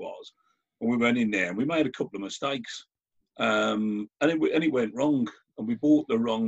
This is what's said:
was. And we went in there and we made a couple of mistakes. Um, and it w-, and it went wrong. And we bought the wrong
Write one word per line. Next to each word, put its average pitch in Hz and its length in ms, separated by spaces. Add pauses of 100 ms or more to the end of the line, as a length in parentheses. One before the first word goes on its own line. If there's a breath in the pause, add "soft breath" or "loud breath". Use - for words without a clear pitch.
was. 92 200 (560)
And 117 100
we 120 140
went 120 180
in 107 80
there 95 180
and 92 100
we 147 180
made 156 100
a - 120
couple - 180
of 294 120
mistakes. - 440 (640)
Um, 107 720 (120)
and 151 120
it 160 80
w-, 156 140
and 160 100
it 151 80
went 113 260
wrong. 135 300 (280)
And 110 120
we 117 80 (100)
bought 151 220
the 113 160
wrong 113 240